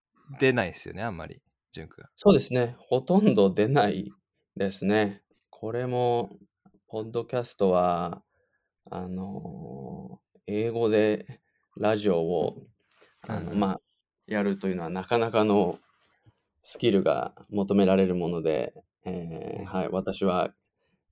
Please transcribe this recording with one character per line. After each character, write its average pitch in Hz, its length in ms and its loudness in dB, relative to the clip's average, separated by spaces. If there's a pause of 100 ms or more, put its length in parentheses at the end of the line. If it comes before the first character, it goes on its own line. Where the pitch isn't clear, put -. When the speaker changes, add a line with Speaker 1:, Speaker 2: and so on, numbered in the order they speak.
(380)
Speaker 1:
出 131 140 6
な 120 120 2
い 90 40 -2
で 82 60 -10
す - 140 -14
よ 87 60 -12
ね、 92 80 -8
あ 113 80 -6
ん 90 60 -10
ま 80 100 -10
り、 - 160 -18 (300)
淳 80 160 -14
く - 140 -20
ん。 - 20 -20 (120)
Speaker 2:
そ - 140 4
う 190 40 8
で 135 60 4
す - 120 -6
ね。 123 260 0
ほ - 220 -2
と 175 200 2
ん 208 140 6
ど 98 180 6
出 104 160 2
な 123 200 4
い 90 240 -6 (440)
で 98 140 -2
す - 140 -10
ね。 104 380 0 (280)
こ 110 220 -10
れ 123 140 -4
も、 123 440 0 (560)
ポ 110 140 -8
ッ 110 100 -8
ド 117 140 -4
キ 127 120 -6
ャ 120 80 -2
ス - 120 -16
ト 98 140 4
は、 87 520 0 (680)
あ 92 180 -8
の 69 1120 -12 (280)
ー、 101 40 -8
英 110 180 -2
語 113 180 0
で 107 520 2 (360)
ラ 107 200 2
ジ 104 140 2
オ 85 100 4
を、 82 420 -2 (600)
あ 110 180 -8
の、 - 0 -
Speaker 1:
う - 100 -8
ん - 20 -8
う - 40 -6
ん。 101 40 2
Speaker 2:
ま 98 120 2
あ、 - 80 -6 (460)
や 104 160 -2
る 101 160 0
と 98 100 -4
い 95 40 0
う 90 40 -4
の 85 80 -6
は 82 60 -8
な 95 120 -4
か 120 160 0
な 117 120 0
か 110 140 4
の 101 340 2 (840)
ス - 160 -14
キ 120 120 2
ル 98 120 4
が 71 320 0 (160)
求 98 240 -2
め 98 120 6
ら 95 100 4
れ 95 100 4
る 90 80 -2
も 87 140 -2
の 85 140 -4
で、 78 300 -2 (320)
え 85 540 -10
ー、 - 20 -8
Speaker 1:
う - 40 -10
ん。 - 20 -10
Speaker 2:
は 95 180 -4
い、 - 60 -4
私 95 340 -4
は 90 260 0 (600)